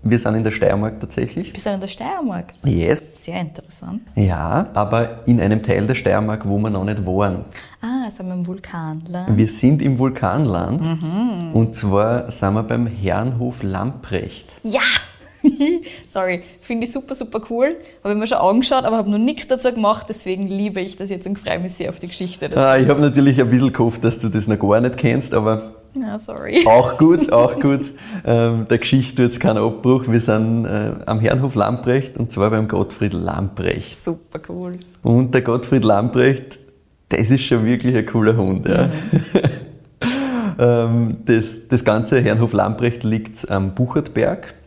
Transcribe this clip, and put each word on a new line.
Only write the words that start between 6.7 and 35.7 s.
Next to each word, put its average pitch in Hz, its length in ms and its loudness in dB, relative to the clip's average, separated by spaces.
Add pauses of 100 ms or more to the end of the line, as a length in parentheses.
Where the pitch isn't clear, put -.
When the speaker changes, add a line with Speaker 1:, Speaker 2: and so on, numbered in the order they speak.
Speaker 1:
noch 95 140 -2
nicht 104 220 -4
waren. 92 380 0 (380)
Speaker 2:
Ah, 247 280 -6
sind 185 160 -12
wir 180 80 -8
im 180 120 -6
Vulkanland? 170 880 -6
Speaker 1:
Wir 107 120 6
sind 135 340 2
im 135 160 0
Vulkanland. 117 840 0
Speaker 2:
Mhm. 170 720 -4
Speaker 1:
Und 113 240 2
zwar 110 540 0
sind 101 240 -2
wir 110 80 0
beim 117 240 -2
Herrenhof 117 760 -4
Lamprecht. 95 840 -6 (160)
Speaker 2:
Ja! 226 180 -4 (600)
<laughs> 302 80 6 (560)
Sorry, 185 360 -4 (180)
finde 233 260 -6
ich 240 60 -6
super, 269 220 -8
super 220 360 -8
cool. 262 260 0 (260)
Habe 202 120 -2
ich 208 60 -2
mir 220 60 -2
schon 220 120 0
angeschaut, 254 480 2
aber 226 100 0
habe 202 140 -2
noch 208 80 0
nichts 247 280 -2
dazu 254 280 2
gemacht. 220 340 0
Deswegen 190 380 -4
liebe 196 340 -4
ich 190 160 -8
das 202 140 -10
jetzt 180 160 -8
und 202 120 -6
freue 170 200 -4
mich 180 160 -6
sehr 190 160 -6
auf 175 100 -12
die 175 60 -12
Geschichte 180 420 -8
dazu. - 140 0
Speaker 1:
Ah, 135 160 6
ich 131 100 6
habe 143 140 4
natürlich 139 360 6
ein 123 120 4
bisschen 127 200 4
gehofft, 117 340 0
dass 117 140 0
du 113 120 -2
das 104 180 0
noch 107 100 2
gar 101 220 4
nicht 123 160 -2
kennst, 127 380 0
aber 107 400 0 (260)
Speaker 2:
Ja, 214 180 -8
sorry. 226 480 -2
Speaker 1:
auch 123 300 6
gut, 156 340 6
auch 120 300 4
gut. 139 320 0 (320)
Ähm, 117 460 2
der 120 80 4
Geschichte 131 380 0
tut 123 160 4
jetzt 123 80 -10
keinen 110 180 2
Abbruch. 123 500 2
Wir 113 140 2
sind, 113 420 2
äh, 107 280 -4 (120)
am 110 160 -2
Herrenhof 127 340 0
Lamprecht 120 600 0
und 117 160 -4
zwar 98 160 2
beim 110 180 2
Gottfried 98 460 -2
Lamprecht. 90 920 -4
Speaker 2:
Super 160 460 -10
cool. 180 240 -12 (300)
Speaker 1:
Und 123 320 4
der 127 80 4
Gottfried 120 420 0